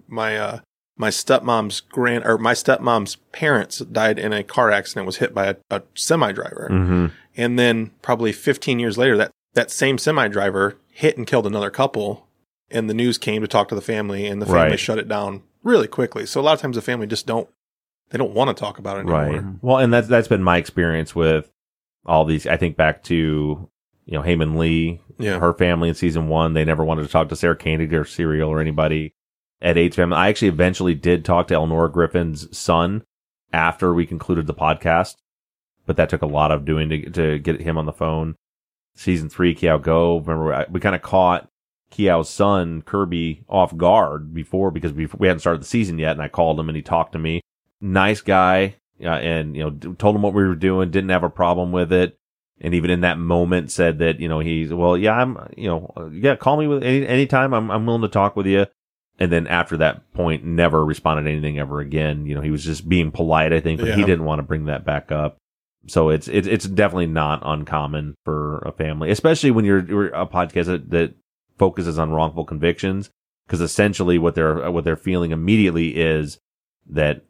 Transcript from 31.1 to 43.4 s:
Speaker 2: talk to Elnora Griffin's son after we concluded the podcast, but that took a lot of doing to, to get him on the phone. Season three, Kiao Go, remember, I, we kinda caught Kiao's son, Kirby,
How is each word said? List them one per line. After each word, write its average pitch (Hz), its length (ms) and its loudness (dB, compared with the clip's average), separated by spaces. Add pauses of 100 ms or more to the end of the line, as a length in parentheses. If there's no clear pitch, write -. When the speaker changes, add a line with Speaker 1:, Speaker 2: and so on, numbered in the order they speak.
Speaker 2:
talk 87 220 2
to 87 80 0
Elnora 80 360 2
Griffin's 80 640 -2
son 90 480 0 (480)
after 85 420 2
we 85 120 2
concluded 82 400 -4
the 73 80 -6
podcast, 80 640 0 (720)
but 78 120 -2
that 80 120 2
took 80 120 -4
a 76 60 -4
lot 76 240 2
of 73 120 -2
doing 78 260 0
to, 78 200 -6
to 78 300 0
get 78 200 -4
him 80 180 -4
on 78 100 -4
the 76 40 -8
phone. 80 440 -4 (580)
Season 80 360 -2
three, 87 260 2
Kiao 78 260 2
Go, 82 380 2
remember, 78 340 -2
I, 65 160 -2
we 90 100 -4
kinda 95 200 -2
caught 90 500 2 (420)
Kiao's 87 380 2
son, 90 540 0
Kirby, 85 640 -4